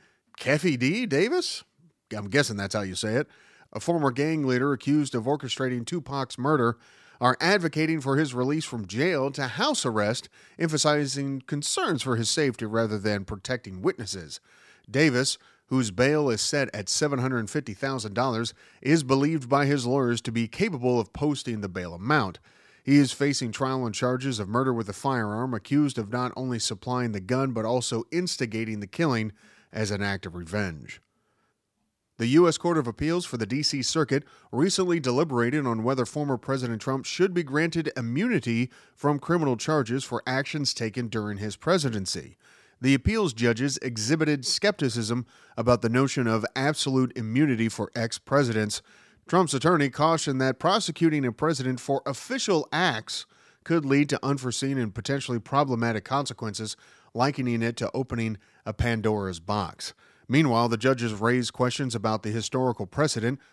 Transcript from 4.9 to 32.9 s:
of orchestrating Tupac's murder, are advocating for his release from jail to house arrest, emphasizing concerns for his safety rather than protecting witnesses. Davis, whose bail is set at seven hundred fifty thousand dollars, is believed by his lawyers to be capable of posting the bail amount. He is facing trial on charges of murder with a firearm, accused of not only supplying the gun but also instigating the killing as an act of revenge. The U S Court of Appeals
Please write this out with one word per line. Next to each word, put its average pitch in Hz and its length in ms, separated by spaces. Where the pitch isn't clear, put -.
of 110 80
orchestrating 127 600
Tupac's 139 540
murder, 123 400
are 127 200
advocating 160 600
for 135 180
his 147 160
release 139 300
from 110 220
jail 139 460
to 135 160
house 226 360
arrest, 110 440
emphasizing 143 800
concerns 156 640
for 127 100
his 113 160
safety 131 360
rather 107 340
than 101 240
protecting 104 580
witnesses. 98 560
Davis, 131 500
whose 123 260
bail 139 360
is 110 120
set 139 340
at 101 140
seven 143 320
hundred 123 280
fifty 127 260
thousand 123 380
dollars, 120 400
is 147 220
believed 135 440
by 139 180
his 139 200
lawyers 123 340
to 113 120
be 113 160
capable 127 500
of 104 140
posting 131 480
the 101 80
bail 87 260
amount. 104 460
He 139 140
is 139 160
facing 135 400
trial 131 320
on 110 80
charges 127 480
of 95 80
murder 127 260
with 113 140
a 104 40
firearm, 120 600
accused 143 420
of 104 140
not 123 260
only 127 220
supplying 120 540
the 101 80
gun 127 320
but 110 120
also 117 460
instigating 113 680
the 101 80
killing 120 420
as 107 200
an 101 100
act 98 240
of 85 80
revenge. 87 640
The 117 80
U 165 220
S 156 100
Court 170 180
of 131 120
Appeals 160 360